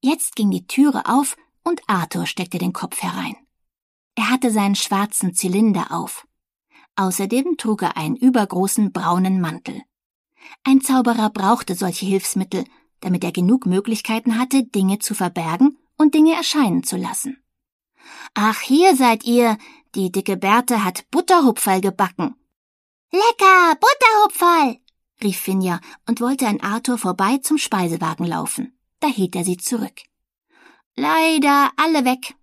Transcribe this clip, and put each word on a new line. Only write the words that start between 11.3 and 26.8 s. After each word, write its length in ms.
brauchte 420
solche 320
Hilfsmittel, 600
damit 240
er 80
genug 340
Möglichkeiten 720
hatte, 260
Dinge 360
zu 160
verbergen 600
und 160
Dinge 200
erscheinen 500
zu 140
lassen. 460
„Ach, 260
hier 340
seid 300
ihr. 320
Die 160
dicke 260
Berthe 460
hat 260
Butterhupferl 720
gebacken.“ 540
„Lecker, 680
Butterhupferl“, 960
rief 160
Finja 400
und 140
wollte 260
an 140
Arthur 380